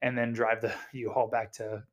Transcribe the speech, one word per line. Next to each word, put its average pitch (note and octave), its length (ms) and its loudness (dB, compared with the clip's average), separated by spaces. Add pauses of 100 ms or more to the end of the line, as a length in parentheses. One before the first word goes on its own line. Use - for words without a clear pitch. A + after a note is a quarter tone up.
and B2+ 160 0
then A#2+ 140 2
drive A2+ 300 2
the A2 120 0 (100)
<laughs> - 100 -18
U-Haul A#2+ 340 0
back A2+ 260 0
to, G#2+ 400 -6